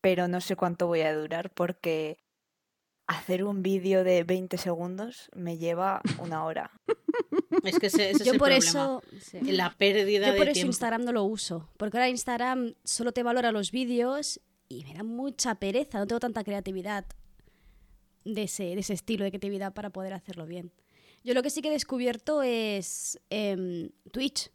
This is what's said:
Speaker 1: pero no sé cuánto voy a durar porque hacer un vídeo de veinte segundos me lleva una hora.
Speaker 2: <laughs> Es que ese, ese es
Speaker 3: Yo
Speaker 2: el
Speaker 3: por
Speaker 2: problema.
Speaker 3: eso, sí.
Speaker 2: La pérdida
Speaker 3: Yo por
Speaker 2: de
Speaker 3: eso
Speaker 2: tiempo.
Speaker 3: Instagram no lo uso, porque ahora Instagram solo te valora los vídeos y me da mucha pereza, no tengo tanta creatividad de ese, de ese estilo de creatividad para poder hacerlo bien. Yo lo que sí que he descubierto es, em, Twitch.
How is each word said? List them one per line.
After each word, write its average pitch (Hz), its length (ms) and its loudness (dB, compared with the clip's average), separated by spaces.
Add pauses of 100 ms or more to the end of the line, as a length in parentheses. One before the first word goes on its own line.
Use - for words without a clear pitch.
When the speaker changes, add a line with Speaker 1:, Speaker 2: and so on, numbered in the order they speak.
Speaker 1:
pero 180 260 4
no 180 140 0
sé 170 140 -2
cuánto 175 320 0
voy 170 140 2
a 156 140 2
durar 165 360 -4
porque 165 640 -2 (880)
hacer 180 360 -2
un 202 180 -2
vídeo 190 420 4
de 180 200 6
veinte 180 340 0
segundos 180 800 -6
me 170 220 -6
lleva 170 440 0 (180)
una 160 260 -4
hora. - 260 -4 (160)
Speaker 2:
<laughs> 381 760 0
Es 302 160 2
que 208 80 2
ese, 196 240 4
ese 202 120 2
es - 40 0
Speaker 3:
Yo 254 60 6
Speaker 2:
el 220 60 4
Speaker 3:
por 277 100 6
Speaker 2:
problema. 262 200 6
Speaker 3:
eso, 269 320 0 (180)
sí. - 200 -14 (120)
Speaker 2:
La 185 200 2
pérdida 202 560 4
Speaker 3:
Yo 262 80 6
por 202 100 6
Speaker 2:
de 285 60 2
Speaker 3:
eso - 20 2
Speaker 2:
tiempo. 180 140 2
Speaker 3:
Instagram 233 360 0
no 240 100 -2
lo 214 100 2
uso, 190 440 -4 (100)
porque 208 200 -4
ahora 254 120 4
Instagram 247 760 -2
solo 233 280 -2
te 247 120 -2
valora 240 280 2
los 208 200 -2
vídeos 254 680 0 (280)
y 123 160 -12
me 139 100 -16
da 180 100 -10
mucha 247 520 -4
pereza, 220 420 -2
no 202 80 0
tengo 233 140 0
tanta 226 240 -4
creatividad 196 600 -6 (1200)
de 214 200 -4
ese, 196 220 -6
de 180 160 -4
ese 202 120 -4
estilo 196 300 -2
de 196 80 -2
creatividad 196 420 -6
para 208 160 -10
poder 190 240 -8
hacerlo 175 320 -12
bien. 175 280 -12 (500)
Yo 247 100 0
lo 254 80 6
que 285 80 0
sí 277 140 -4
que 311 60 2
he - 20 4
descubierto 269 720 0
es, 220 760 -2 (120)
em, 185 580 -2 (220)
Twitch. - 420 -4